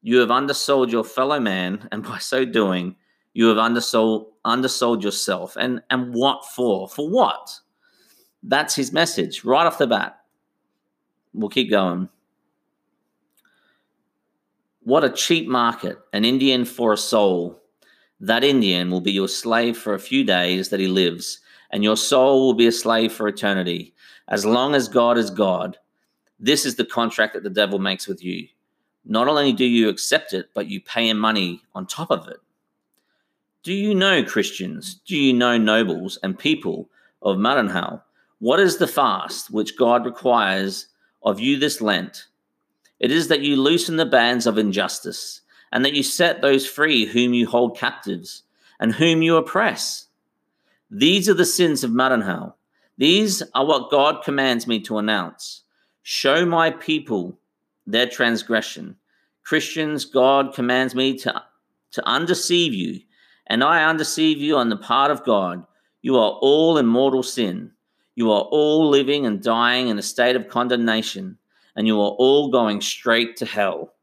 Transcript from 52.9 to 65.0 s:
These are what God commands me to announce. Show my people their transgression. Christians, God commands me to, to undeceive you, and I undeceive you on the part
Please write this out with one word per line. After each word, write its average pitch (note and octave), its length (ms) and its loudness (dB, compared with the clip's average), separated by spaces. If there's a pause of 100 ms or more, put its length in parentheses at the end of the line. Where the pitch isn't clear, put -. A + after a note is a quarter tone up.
These F#3 460 2 (120)
are C3+ 120 2
what C#3+ 240 0
God D3 320 2
commands C3+ 460 -2
me A2+ 140 0
to G#2+ 160 -6
announce. G#2 640 -6 (380)
Show D#3 440 0
my E3 240 2
people A#2 680 -6 (480)
their A#2 200 0
transgression. A2+ 880 -2 (480)
Christians, D3+ 600 -4
God C3+ 500 2
commands B2 400 -2
me C3 240 -2
to, - 240 -8 (480)
to - 160 -6
undeceive E3+ 640 0
you, F#2 280 -6 (480)
and A#2+ 160 2
I D#3 200 4
undeceive D#3 540 0
you D3 180 0
on A#2+ 120 2
the G#2+ 80 -2
part C3+ 340 0